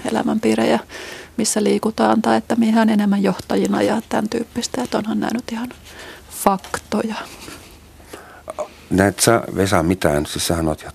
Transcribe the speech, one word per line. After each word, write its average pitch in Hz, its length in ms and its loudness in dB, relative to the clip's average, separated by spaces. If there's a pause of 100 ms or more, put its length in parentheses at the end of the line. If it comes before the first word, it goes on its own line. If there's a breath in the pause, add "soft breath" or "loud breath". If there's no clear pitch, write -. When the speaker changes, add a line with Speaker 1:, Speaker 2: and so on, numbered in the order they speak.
(120)
Speaker 1:
elämänpiirejä, 226 680 2 (580 loud breath)
missä 214 260 0
liikutaan, 220 580 2
tai 226 160 2
että 226 180 -2
mihin 226 220 4
on 220 120 4
enemmän 208 340 2
johtajina 196 580 0
ja 214 280 2
tän 220 200 -2
tyyppistä, 233 540 -6
että 220 140 -4
onhan 214 220 -2
nää 208 140 -2
nyt 233 180 -6
ihan 233 180 -6 (640 loud breath)
faktoja. 214 840 -2 (1700 loud breath)
Speaker 2:
Näet 95 300 2
sä, 117 240 4 (120)
Vesa, 92 280 2
mitään? 78 420 2
Siis - 220 -6
sähän 82 200 0
oot 78 140 -2
ihan - 120 -16